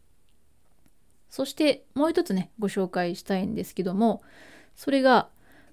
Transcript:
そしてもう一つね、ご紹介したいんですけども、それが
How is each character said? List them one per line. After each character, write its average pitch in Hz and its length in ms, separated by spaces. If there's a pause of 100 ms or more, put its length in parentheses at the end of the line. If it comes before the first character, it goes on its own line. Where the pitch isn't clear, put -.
(1300)
そ - 140
し 269 100
て 302 300 (120)
も 294 120
う 330 40
一 339 120
つ 208 100
ね、 185 260
ご 202 100
紹 190 200
介 180 280
し - 60
た 196 140
い 185 80
ん - 100
で 180 100
す - 100
け 185 80
ど 180 100
も、 220 280 (560)
そ - 120
れ 277 120
が 254 260 (460)